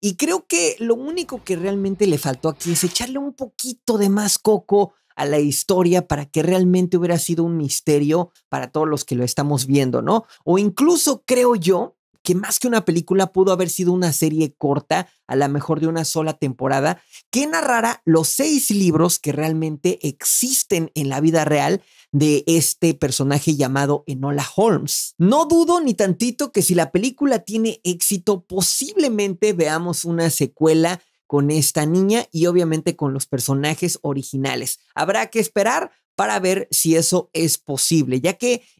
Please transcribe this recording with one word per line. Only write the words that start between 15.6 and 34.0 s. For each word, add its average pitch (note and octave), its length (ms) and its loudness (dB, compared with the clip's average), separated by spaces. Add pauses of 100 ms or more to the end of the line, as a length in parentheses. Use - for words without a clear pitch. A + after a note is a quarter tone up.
de D#3+ 60 0
una E3 180 -2
sola D#3 280 -2
temporada, C3+ 680 -2 (280)
que C#4 180 -2
narrara B3 580 -2
los D#3+ 240 2
seis C#4+ 420 0
libros F3 480 2
que D3 140 -6
realmente D#3+ 760 -4
existen E3+ 880 -2
en C#3 140 -2
la C3+ 100 -4
vida D#3+ 240 2
real D3+ 380 0 (320)
de D3 340 4
este E3 460 2
personaje C#3+ 640 0
llamado C#3 520 0
Enola C#3 480 -4
Holmes. F#3 600 0
No C4 280 4
dudo E4 360 4
ni B3+ 140 0
tantito C#4 580 -2
que G3+ 80 0
si F3 140 2
la E3 160 0
película C4 480 0
tiene A3 440 -4
éxito, F3+ 640 -2
posiblemente G#3+ 1040 -2
veamos E3+ 540 -2
una E3+ 240 0
secuela D#3+ 720 2 (260)
con C#3+ 240 2
esta D3+ 340 0
niña G3 460 2
y E3 140 0
obviamente E3+ 500 0
con C#3 180 -4
los C3+ 120 -6
personajes C#3+ 760 -2